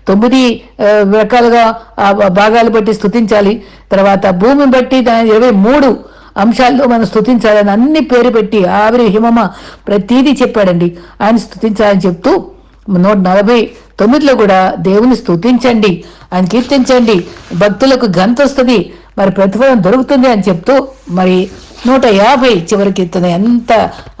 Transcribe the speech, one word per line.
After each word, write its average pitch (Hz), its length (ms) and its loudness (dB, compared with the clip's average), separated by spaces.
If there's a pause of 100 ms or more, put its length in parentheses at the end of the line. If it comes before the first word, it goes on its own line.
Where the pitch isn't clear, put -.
తొమ్మిది, 233 540 0 (180)
ఆ, 208 400 0
రకాలుగా 233 540 2 (240)
ఆ 202 140 0
భాగాలు 208 580 0
బట్టి 214 240 0
స్తుతించాలి. 208 680 0 (300)
తర్వాత 196 340 2
భూమిని 254 440 2
బట్టి 254 300 0
దాని 226 280 0
ఇరవై 220 220 2
మూడు 240 480 2 (380)
అంశాల్లో 247 500 0
మనం 233 180 0
స్తుతించాలని 214 680 0
అన్ని 269 300 0
పేరు 247 300 0
పెట్టి, 214 340 0
ఆవిరి, 214 400 0
హిమమ, 220 440 0 (400)
ప్రతీది 240 440 0
చెప్పాడండి. 185 640 0 (260)
ఆయన 220 140 2
స్తుతించాలని 208 680 -2
చెప్తూ 262 380 -2 (460)
నూట 190 260 0
నలభై 202 540 0 (300)
తొమ్మిదిలో 269 340 2
కూడా 196 440 0
"దేవుని 208 380 0
స్తుతించండి, 214 880 -2 (280)
ఆయన 180 120 -2
కీర్తించండి, 247 800 0 (300)
భక్తులకు 233 520 0
ఘనత 214 360 0
వస్తది, 254 500 0 (260)
మరి 196 120 0
ప్రతిఫలం 208 520 0
దొరుకుతుంది" 262 460 0
అని 214 200 0
చెప్తూ, 240 400 0 (220)
మరి 185 400 0 (360)
నూట 254 180 2
యాభై 240 440 2
చివరి 196 440 -2
కీర్తన 180 340 -4
ఎంత 202 640 0 (300)